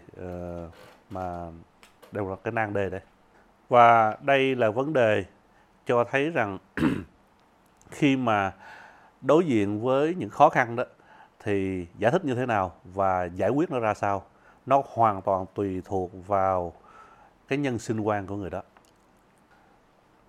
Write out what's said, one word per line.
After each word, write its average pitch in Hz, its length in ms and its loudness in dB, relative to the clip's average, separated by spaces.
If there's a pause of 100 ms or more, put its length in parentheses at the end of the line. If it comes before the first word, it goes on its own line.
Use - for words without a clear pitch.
(160)
ờ, 87 520 -12 (420)
mà 87 360 -10 (680)
đây 104 120 -6
là 95 200 -6
cái 110 80 -6
nan 110 200 -2
đề 101 180 -2
đây. 92 100 -8 (680)
Và 117 540 6
đây 135 320 2
là 117 160 2
vấn 135 220 -2
đề 110 320 4 (640)
cho 120 180 2
thấy 139 260 -2
rằng 107 280 -2 (180)
<clears throat> - 1120 -8
khi 135 260 0
mà 104 360 0 (680)
đối 151 240 4
diện 107 360 0
với 139 340 0
những 117 160 -8
khó 147 180 6
khăn 120 280 -2
đó, 123 80 -2 (580)
thì 95 440 -2 (120)
giải 107 140 2
thích 185 120 0
như 131 100 -2
thế 123 120 -4
nào 98 260 0 (120)
và 92 400 0
giải 92 260 -2
quyết 156 200 0
nó 131 100 -4
ra 107 140 0
sao, 101 280 -4 (440)
nó 139 200 2
hoàn 107 360 0
toàn 95 320 0
tùy 95 300 -4
thuộc 92 260 -4 (160)
vào 95 460 0 (760)
cái 135 100 -2
nhân 131 200 -2
sinh 110 220 -6
quan 104 260 -2
của 98 100 -8
người 98 140 -8
đó. 95 120 -8 (1700)